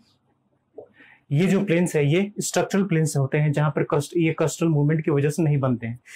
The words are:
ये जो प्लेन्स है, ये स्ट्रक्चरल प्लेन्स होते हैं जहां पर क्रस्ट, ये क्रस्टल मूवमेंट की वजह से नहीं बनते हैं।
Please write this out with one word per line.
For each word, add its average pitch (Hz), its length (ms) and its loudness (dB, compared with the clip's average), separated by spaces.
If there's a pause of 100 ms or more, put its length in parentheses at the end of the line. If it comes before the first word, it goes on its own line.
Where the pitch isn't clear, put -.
(1300)
ये 160 140 2
जो 196 180 2
प्लेन्स 170 320 0
है, 147 100 2
ये 190 340 0
स्ट्रक्चरल 214 440 0
प्लेन्स 160 320 0
होते 139 220 0
हैं 151 140 2
जहां 151 180 0
पर 147 120 -2
क्रस्ट, - 340 -2
ये 160 160 2
क्रस्टल 160 360 -2
मूवमेंट 151 360 0
की 170 60 -2
वजह 143 200 2
से 170 120 -2
नहीं 147 160 2
बनते 127 280 -2
हैं। 120 140 -8 (160)